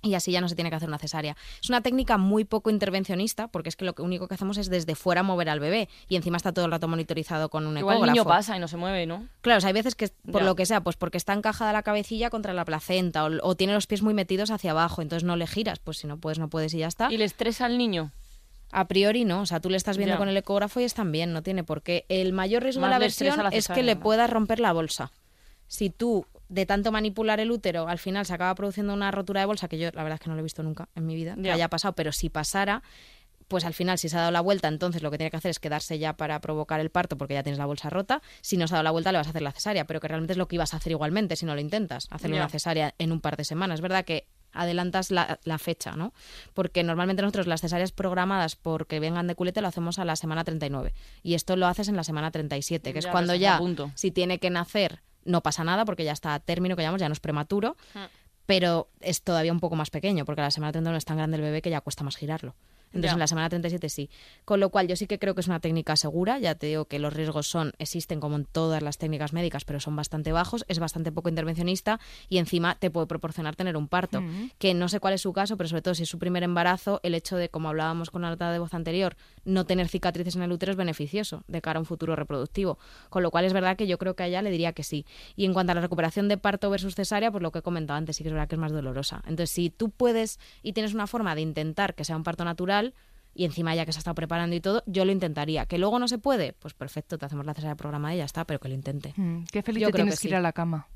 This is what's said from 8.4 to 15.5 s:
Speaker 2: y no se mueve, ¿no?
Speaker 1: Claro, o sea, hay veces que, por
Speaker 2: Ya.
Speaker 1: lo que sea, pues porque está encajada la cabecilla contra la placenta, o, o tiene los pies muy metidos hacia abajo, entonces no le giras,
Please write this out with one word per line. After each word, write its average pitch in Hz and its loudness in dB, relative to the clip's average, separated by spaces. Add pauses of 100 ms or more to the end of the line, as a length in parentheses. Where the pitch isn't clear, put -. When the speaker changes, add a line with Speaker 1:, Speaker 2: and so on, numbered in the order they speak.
Speaker 2:
y - -4
no 175 -4
se 156 -8
mueve, 180 -2
¿no? 180 -6 (100)
Speaker 1:
Claro, 233 6
o - 0
sea, 190 2
hay 190 2
veces 220 0
que, 208 -2 (200)
por 185 4
Speaker 2:
Ya. 196 4
Speaker 1:
lo 185 4
que 185 2
sea, 208 4
pues 170 -2
porque 175 -4
está 175 -2
encajada 214 0
la 208 0
cabecilla 214 0
contra 208 -4
la 175 -2
placenta, 165 0
o, 151 2 (120)
o 180 4
tiene 190 2
los 208 2
pies 202 0
muy 214 4
metidos 196 0
hacia 190 0
abajo, 165 2
entonces 165 -2
no 175 2
le 170 -2
giras, 208 -2